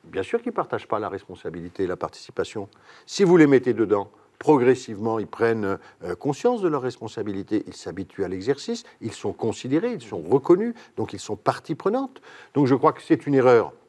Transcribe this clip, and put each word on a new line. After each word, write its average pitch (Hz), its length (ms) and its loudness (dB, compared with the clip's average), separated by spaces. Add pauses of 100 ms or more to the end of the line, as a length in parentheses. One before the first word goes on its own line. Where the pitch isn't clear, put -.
Bien 95 180 -6
sûr 233 180 -4
qu'ils 240 120 -8
ne - 20 -8
partagent - 320 -6
pas 110 100 -4
la 104 120 -4
responsabilité 90 720 -10
et 90 40 -2
la 87 100 -4
participation. - 720 -8 (360)
Si - 200 0
vous 175 100 6
les 156 120 8
mettez 127 260 4
dedans, 104 360 0 (300)
progressivement, 120 800 2
ils 98 80 -6
prennent, 110 500 0 (260)
euh, 90 120 -6
conscience 208 460 -2
de 180 80 2
leurs 143 120 -2
responsabilités, 107 840 -6
ils - 80 -16
s'habituent 92 480 -10
à 87 60 -4
l'exercice, 131 560 -6 (160)
ils 110 100 -8
sont - 220 -6
considérés, 143 580 -4
ils 180 100 -8
sont 98 200 -10
reconnus, 175 520 2 (220)
donc 113 160 -6
ils 98 80 -12
sont - 160 -8
partie - 400 -4
prenante. 247 460 -4 (320)
Donc 147 120 2
je 131 100 4
crois 151 180 4
que - 100 -14
c'est - 240 0
une 143 80 2
erreur 120 380 6 (160)